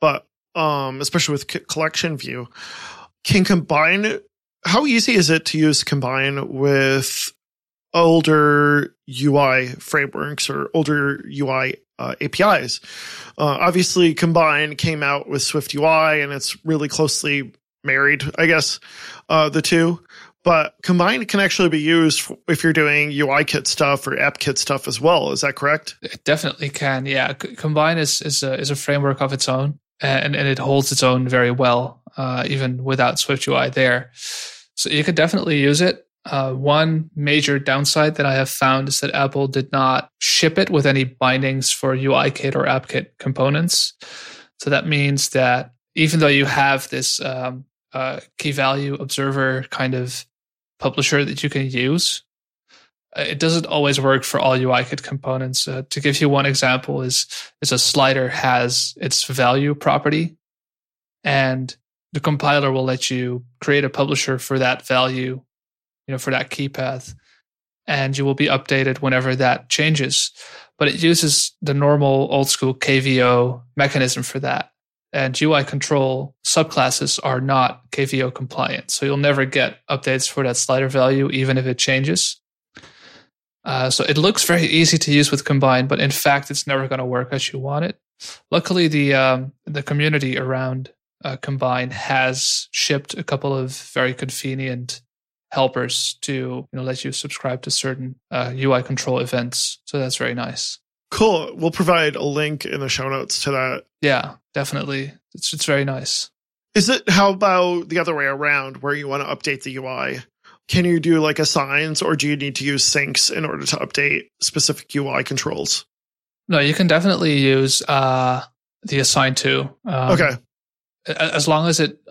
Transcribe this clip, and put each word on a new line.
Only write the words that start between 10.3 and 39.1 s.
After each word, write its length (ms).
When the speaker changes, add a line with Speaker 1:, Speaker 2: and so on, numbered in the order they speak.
Speaker 1:
or 240
older 540
U 200
I, 260
uh, 220
A 80
P 140
Is? 380
Uh, 220
obviously, 520
Combine 640
came 260
out 280
with 120
Swift 300
U 140
I, 300
and 140
it's 340
really 240
closely 680
married, 400
I 100
guess, 340
uh, 180
the 140
two. 420
But 400
Combine 420
can 160
actually 300
be 100
used 400
f-, 160
if 140
you're 120
doing 380
U 180
I 140
kit 220
stuff 400
or 120
app 200
kit 200
stuff 280
as 140
well. 320
Is 80
that 140
correct? 480
Speaker 2:
It 220
definitely 440
can. 380
Yeah, 340
C-, 140
Combine 420
is, 240
is 220
a, 180
is 100
a 60
framework 460
of 100
its 160
own, 300
and, 340
and 120
it 100
holds 340
its 100
own 260
very 220
well, 520
uh, 300
even 380
without 340
Swift 280
U 80
I 160
there. 400
So 160
you 140
could 100
definitely 460
use 200
it. 260
Uh, 260
one 600
major 440
downside 580
that 100
I 80
have 140
found 400
is 120
that 140